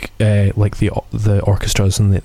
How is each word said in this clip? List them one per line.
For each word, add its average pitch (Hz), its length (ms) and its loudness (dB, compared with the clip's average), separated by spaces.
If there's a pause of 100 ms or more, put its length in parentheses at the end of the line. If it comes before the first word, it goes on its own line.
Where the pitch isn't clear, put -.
(200)
uh, 101 380 2
like, 104 200 0
the 104 120 0
o-, 110 220 -6
the 107 320 0
orchestras 98 560 0
and 101 140 2
the, 95 120 0